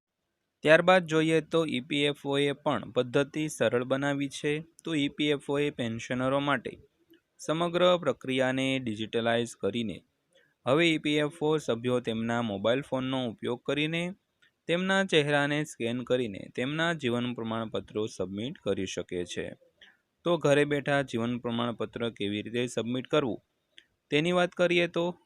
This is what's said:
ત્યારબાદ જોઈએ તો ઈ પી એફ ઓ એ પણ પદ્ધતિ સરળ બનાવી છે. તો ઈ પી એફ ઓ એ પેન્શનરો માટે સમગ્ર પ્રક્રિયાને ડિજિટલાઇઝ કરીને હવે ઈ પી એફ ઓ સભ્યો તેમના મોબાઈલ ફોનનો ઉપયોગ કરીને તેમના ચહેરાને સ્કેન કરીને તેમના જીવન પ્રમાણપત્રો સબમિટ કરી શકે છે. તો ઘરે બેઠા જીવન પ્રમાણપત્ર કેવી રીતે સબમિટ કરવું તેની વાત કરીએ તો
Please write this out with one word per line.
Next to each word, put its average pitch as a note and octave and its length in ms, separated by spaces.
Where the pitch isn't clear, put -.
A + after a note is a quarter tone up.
ત્યારબાદ E3+ 420
જોઈએ D#3+ 360
તો E3 240
ઈ B2 140
પી C#3+ 240
એફ D3 220
ઓ C#3 120
એ C#3+ 140
પણ C#3 400
પદ્ધતિ C3+ 560
સરળ A#2+ 360
બનાવી C#3 460
છે. D3+ 360
તો E3 120
ઈ C#3+ 120
પી D3 180
એફ D3 240
ઓ C#3+ 100
એ D3 100
પેન્શનરો B2+ 680
માટે C#3 380
સમગ્ર F3 580
પ્રક્રિયાને C3 840
ડિજિટલાઇઝ A#2 760
કરીને G2+ 480
હવે D3+ 180
ઈ D#3+ 120
પી D3+ 160
એફ D3+ 300
ઓ D3+ 140
સભ્યો B2 420
તેમના A#2 420
મોબાઈલ A2 400
ફોનનો C3 460
ઉપયોગ A2+ 380
કરીને E3 500
તેમના F#3+ 360
ચહેરાને D3 600
સ્કેન A#2+ 380
કરીને A#2+ 540
તેમના D#3 380
જીવન B2 400
પ્રમાણપત્રો A2 720
સબમિટ G#2 520
કરી G2 280
શકે F2+ 400
છે. - 300
તો F3 140
ઘરે D3 280
બેઠા C#3+ 360
જીવન A#2+ 380
પ્રમાણપત્ર A#2 720
કેવી G#2 320
રીતે A#2+ 260
સબમિટ A#2+ 400
કરવું C#3+ 340
તેની D#3 220
વાત F3+ 200
કરીએ F3 360
તો F3 380